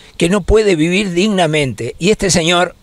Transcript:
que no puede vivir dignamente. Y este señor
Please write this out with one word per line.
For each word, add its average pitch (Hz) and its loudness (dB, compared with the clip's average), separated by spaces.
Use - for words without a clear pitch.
que 170 0
no 202 0
puede 202 2
vivir 175 0
dignamente. 156 -2
Y 170 2
este 202 0
señor 175 0